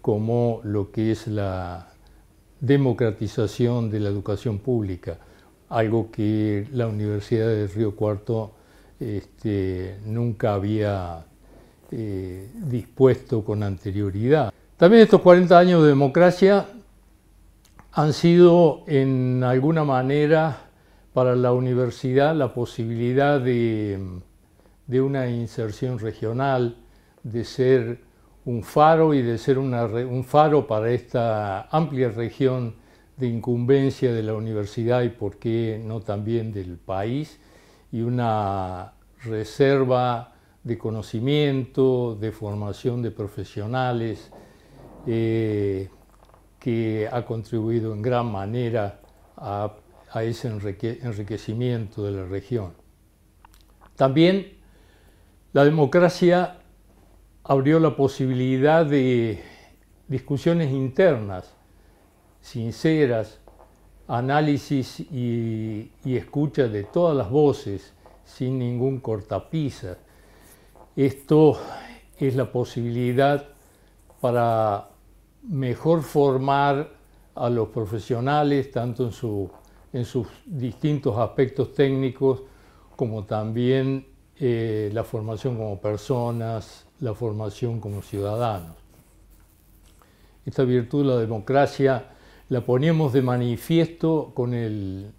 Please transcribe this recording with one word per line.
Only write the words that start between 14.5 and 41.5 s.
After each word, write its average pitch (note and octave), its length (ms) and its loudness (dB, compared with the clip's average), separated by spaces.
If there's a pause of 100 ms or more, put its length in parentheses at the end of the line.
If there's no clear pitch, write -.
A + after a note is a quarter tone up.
También A3 240 10
estos G3+ 180 8
cuarenta F3+ 380 10
años F3+ 240 8
de D3+ 60 10
democracia F3 800 4 (1300)
han D3+ 200 2
sido, E3+ 720 6
en C3 580 2
alguna D3 400 2
manera, D3 840 2 (420)
para B2+ 220 2
la B2 180 2
universidad B2+ 840 0
la C3+ 200 -2
posibilidad B2 840 0
de, A2+ 580 0 (880)
de B2+ 160 0
una C3+ 260 -2
inserción A#2+ 680 -6
regional, A#2 760 -2 (480)
de A2+ 200 -6
ser B2 640 0 (360)
un A#2+ 180 -4
faro D#3+ 500 4
y C#3+ 80 4
de A#2 160 0
ser C3 220 2
una B2 280 -2
re-, A2+ 200 -4
un B2+ 180 -4
faro D3+ 420 4
para A2 240 0
esta A2+ 800 -2
amplia C#3 400 0
región A#2 680 -2 (420)
de B2+ 80 -2
incumbencia B2 880 0
de A2+ 80 -2
la G#2+ 100 -4
universidad A2+ 720 -2
y, A#2+ 80 0
por - 260 -8
qué A2+ 480 -4
no, A2 160 -8
también A2 520 -4
del F2+ 260 -10
país, A#2 600 -6 (520)
y A2+ 80 -4
una G#2 920 -2 (280)
reserva B2 1120 0 (300)
de A#2 160 -6
conocimiento, B2+ 1400 0